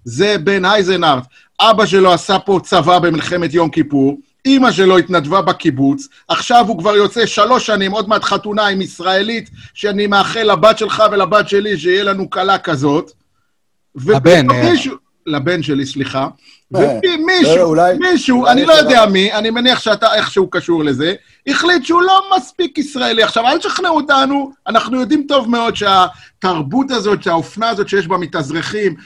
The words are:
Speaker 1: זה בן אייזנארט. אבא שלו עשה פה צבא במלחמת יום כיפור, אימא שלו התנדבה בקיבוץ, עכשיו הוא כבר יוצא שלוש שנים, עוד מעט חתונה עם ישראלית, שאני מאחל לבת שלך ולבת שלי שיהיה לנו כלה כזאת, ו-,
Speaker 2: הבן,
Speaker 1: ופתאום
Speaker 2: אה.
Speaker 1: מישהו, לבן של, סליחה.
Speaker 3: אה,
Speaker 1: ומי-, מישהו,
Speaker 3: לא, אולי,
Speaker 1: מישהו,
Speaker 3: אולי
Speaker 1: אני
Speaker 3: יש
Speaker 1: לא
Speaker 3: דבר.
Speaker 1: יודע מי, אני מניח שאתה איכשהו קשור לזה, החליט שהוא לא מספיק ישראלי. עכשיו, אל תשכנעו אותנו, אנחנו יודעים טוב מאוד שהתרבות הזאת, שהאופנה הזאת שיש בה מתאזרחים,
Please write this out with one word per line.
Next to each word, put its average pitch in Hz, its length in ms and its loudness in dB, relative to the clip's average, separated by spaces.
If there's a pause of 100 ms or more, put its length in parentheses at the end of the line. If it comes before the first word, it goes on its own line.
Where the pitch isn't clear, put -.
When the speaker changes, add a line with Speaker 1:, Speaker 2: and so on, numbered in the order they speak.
Speaker 1:
זה 175 400 -2
בן 196 200 0
אייזנארט. 180 580 0 (380)
אבא 202 260 2
שלו 185 260 4
עשה 190 260 0
פה 185 240 -2
צבא 180 360 2
במלחמת 165 560 -2
יום 165 160 0
כיפור, 143 480 0 (260)
אימא 262 280 4
שלו 185 260 4
התנדבה 170 440 0
בקיבוץ, 139 680 -2 (200)
עכשיו 240 400 2
הוא 220 100 -4
כבר 208 180 0
יוצא 208 300 2
שלוש 226 400 0
שנים, 196 260 -2
עוד 214 160 -4
מעט 214 160 0
חתונה 208 420 -2
עם 196 160 -2
ישראלית, 190 680 -4 (240)
שאני 208 320 -4
מאחל 202 360 0
לבת 214 360 4
שלך 220 240 -2 (100)
ולבת 202 360 0
שלי 202 300 -2
שיהיה 180 260 0
לנו 190 260 -4
כלה 190 280 0
כזאת, 147 540 -2 (840)
ו-, 143 200 0
Speaker 2:
הבן, 156 300 4
Speaker 1:
ופתאום 127 180 2
Speaker 2:
אה. 117 60 4
Speaker 1:
מישהו, 277 240 -2 (320)
לבן 156 360 -2
של, 139 220 -2
סליחה. 135 440 -6 (480)
Speaker 3:
אה, 285 280 2
Speaker 1:
ומי-, 349 120 -2
מישהו, 320 400 2
Speaker 3:
לא, 185 60 4
אולי, 175 360 2
Speaker 1:
מישהו, 302 420 0
Speaker 3:
אולי 247 120 2
Speaker 1:
אני 254 80 2
Speaker 3:
יש 302 80 -2
Speaker 1:
לא 311 120 6
Speaker 3:
דבר. 302 100 2
Speaker 1:
יודע 226 160 6
מי, 196 260 2
אני 214 180 -2
מניח 240 300 0
שאתה 214 340 0
איכשהו 196 360 0
קשור 170 340 -2
לזה, 147 300 -2 (320)
החליט 320 380 0
שהוא 339 180 2
לא 381 220 2 (120)
מספיק - 420 -6
ישראלי. 233 440 -2
עכשיו, 233 240 0
אל 294 120 2
תשכנעו 330 380 -2
אותנו, 277 560 0 (140)
אנחנו 226 340 -2
יודעים 277 280 0
טוב 262 220 0
מאוד 233 260 -2
שהתרבות 190 1120 -2
הזאת, 208 320 -2
שהאופנה 190 460 -4
הזאת 196 200 -4
שיש 196 180 -2
בה 185 120 -2
מתאזרחים, 165 760 -6 (120)